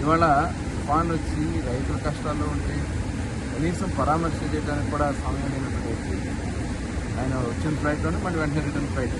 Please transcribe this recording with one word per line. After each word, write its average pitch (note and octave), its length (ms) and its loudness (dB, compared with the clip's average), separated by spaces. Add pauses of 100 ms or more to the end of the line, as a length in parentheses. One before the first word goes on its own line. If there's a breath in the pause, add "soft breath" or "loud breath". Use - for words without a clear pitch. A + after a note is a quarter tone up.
ఇవాళ E3 200 6 (480)
తుఫాన్ E3 440 2
వచ్చి D#3 260 0 (260)
రైతుల C3+ 380 0
కష్టాల్లో D3+ 480 -2
ఉంటే C#3+ 220 0 (760)
కనీసం F3 360 0 (100)
పరామర్శ D#3+ 400 2 (160)
చేయడానికి D3 400 0
కూడా D3 120 2 (160)
సమయం C3+ 300 -2
లేనటువంటి - 380 -2
వ్యక్తి. - 260 -2 (1040)
ఆయన C3 140 0 (160)
వచ్చిన D#3 320 0
ఫ్లైట్లోనే D3+ 420 0
మళ్ళీ E3+ 180 0
వెంటనే D3+ 260 0
రిటర్న్ C#3 260 -2
ఫ్లైట్ B2+ 260 0